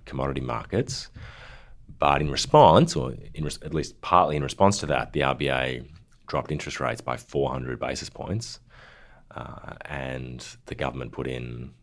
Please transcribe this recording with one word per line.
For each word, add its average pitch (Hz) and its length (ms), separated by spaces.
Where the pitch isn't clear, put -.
commodity 67 360
markets. - 680
But 71 220
in 73 100
response, 117 640
or 65 200
in 78 80
res-, 71 220
at 76 100
least - 260
partly 85 360
in 71 80
response 98 340
to - 80
that, 65 260
the 73 120
R 67 100
B 67 140
A 65 340
dropped - 240
interest - 260
rates 60 220
by 62 160
four 69 340
hundred 64 300
basis 65 280
points, - 520
uh, - 400
and 64 600
the 62 100
government 64 340
put 64 160
in 62 460